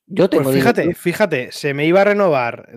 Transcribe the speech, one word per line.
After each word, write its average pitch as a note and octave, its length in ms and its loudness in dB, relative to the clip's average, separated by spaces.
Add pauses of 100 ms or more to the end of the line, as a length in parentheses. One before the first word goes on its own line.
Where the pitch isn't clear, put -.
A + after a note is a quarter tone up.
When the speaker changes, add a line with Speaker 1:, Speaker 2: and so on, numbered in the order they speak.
Speaker 1:
Yo F#3+ 240 0
Speaker 2:
Pues - 0 -
Speaker 1:
tengo C#3 220 0
Disney C3+ 100 2 (120)
Plus. - 20 -2
Speaker 2:
fíjate, E3+ 200 -2
fíjate, E3 560 -2
se C#3+ 220 -6
me C#3+ 140 -2
iba F3+ 140 4
a G3 40 4
renovar, E3+ 720 0